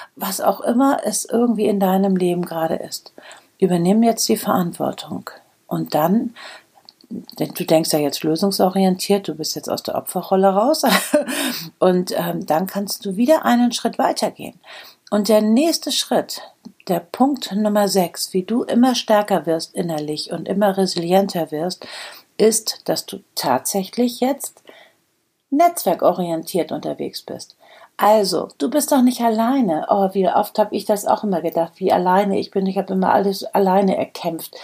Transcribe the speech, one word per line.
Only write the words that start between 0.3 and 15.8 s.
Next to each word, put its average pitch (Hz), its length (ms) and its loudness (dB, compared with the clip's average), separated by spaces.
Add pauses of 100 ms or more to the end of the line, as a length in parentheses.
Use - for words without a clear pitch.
auch - 200 0
immer 262 420 2
es - 220 -4
irgendwie 226 420 0
in 202 120 0
deinem 190 360 2
Leben 175 300 0
gerade 165 300 -4
ist. - 380 -12 (460)
Übernimm 180 440 4
jetzt 226 260 2
die 220 80 2
Verantwortung - 920 -4 (360)
und 165 300 -4
dann, 180 400 2 (760)
denn - 440 -8
du 165 120 -6
denkst 160 260 2
ja 156 80 2
jetzt 143 240 -2
lösungsorientiert, 190 1040 2
du 156 60 -6
bist 156 220 -6
jetzt 147 140 -10
aus - 120 -4
der - 140 -6
Opferrolle 190 540 0
raus 226 340 2 (480)
<laughs> 269 480 -8
und, 185 360 2
ähm, 170 300 -4
dann 170 220 0
kannst 196 380 -8
du 190 100 -4
wieder 247 300 2
einen 240 260 4
Schritt - 260 -4
weitergehen. - 600 -4 (500)
Und 208 200 2
der 214 120 6
nächste 269 500 2